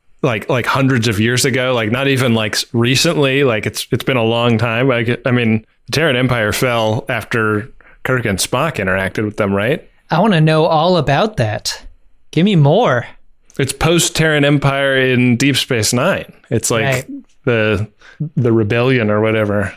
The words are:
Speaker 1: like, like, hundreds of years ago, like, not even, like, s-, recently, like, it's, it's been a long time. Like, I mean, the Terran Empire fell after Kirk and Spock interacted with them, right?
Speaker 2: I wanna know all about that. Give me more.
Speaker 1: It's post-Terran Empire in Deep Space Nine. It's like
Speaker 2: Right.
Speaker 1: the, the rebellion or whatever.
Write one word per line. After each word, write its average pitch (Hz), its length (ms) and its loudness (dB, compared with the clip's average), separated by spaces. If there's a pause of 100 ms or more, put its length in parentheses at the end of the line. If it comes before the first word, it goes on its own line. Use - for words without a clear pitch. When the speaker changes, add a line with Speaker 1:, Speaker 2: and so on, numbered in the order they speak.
(220)
Speaker 1:
like, 117 280 -2
like, 127 160 -2
hundreds 131 420 0
of 104 120 0
years 117 260 0
ago, 127 280 0
like, 113 180 -2
not 131 160 -2
even, 131 280 0
like, 107 180 -2
s-, - 200 -6
recently, 135 680 0
like, 110 220 0
it's, - 260 -8
it's 123 120 -2
been 131 140 0
a 117 60 0
long 117 340 2
time. 120 300 0
Like, 120 380 0
I 131 60 0
mean, 113 340 0 (220)
the - 60 -14
Terran 151 220 0
Empire 120 380 0
fell 117 560 0
after 110 600 -2 (340)
Kirk 127 220 -2
and 101 120 0
Spock 127 380 -2
interacted 95 500 -2
with 104 120 -6
them, 101 160 0
right? 110 360 -2 (200)
Speaker 2:
I 160 100 0
wanna 185 220 2
know 156 240 4
all 165 320 2
about 156 400 0
that. - 480 -6 (460)
Give 165 140 2
me 208 100 2
more. 151 520 4 (500)
Speaker 1:
It's 131 160 -2
post-Terran 160 720 0
Empire 139 520 0
in 127 400 2
Deep 139 180 0
Space 117 380 -2
Nine. 127 380 -2 (180)
It's 113 200 -2
like 113 140 0
Speaker 2:
Right. 131 260 -2 (360)
Speaker 1:
the, 110 420 0 (480)
the 120 160 2
rebellion 117 580 2
or 104 120 0
whatever. 104 560 0